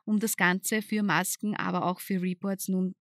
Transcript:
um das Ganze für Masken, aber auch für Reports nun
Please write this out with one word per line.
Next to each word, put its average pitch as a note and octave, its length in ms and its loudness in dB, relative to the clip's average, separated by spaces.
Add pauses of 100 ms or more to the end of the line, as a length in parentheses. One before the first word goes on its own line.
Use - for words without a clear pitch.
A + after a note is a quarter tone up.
um G#3+ 160 2
das G#3+ 160 0
Ganze F#3+ 460 2
für G#3+ 220 -2
Masken, F#3 520 0
aber F3+ 300 -2
auch F3+ 140 0
für F#3+ 220 -2
Reports F#3+ 480 -4
nun F#3 260 0 (140)